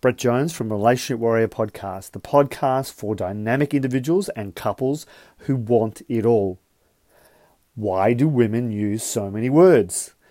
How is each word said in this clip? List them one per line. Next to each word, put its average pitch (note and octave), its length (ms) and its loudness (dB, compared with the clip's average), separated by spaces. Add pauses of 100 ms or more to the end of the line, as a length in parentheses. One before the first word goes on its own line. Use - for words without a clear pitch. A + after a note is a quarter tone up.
Brett B2+ 160 2
Jones C3 340 0
from A#2 200 -6
Relationship A#2 480 0
Warrior A2+ 280 2
Podcast, G2 600 -8
the G2+ 100 -14
podcast C3+ 720 0
for G#2+ 220 -6
dynamic G#2+ 580 -2
individuals C3+ 580 -2
and G2+ 260 -10
couples C3 500 -4 (360)
who C#3 140 -2
want A2 540 0
it A2+ 160 0
all. G2+ 320 2 (1160)
Why G2+ 380 2
do B2+ 140 2
women A#2 440 2
use G#2 320 -2
so G2+ 260 -4
many A2 180 -4
words? C#3 680 4 (160)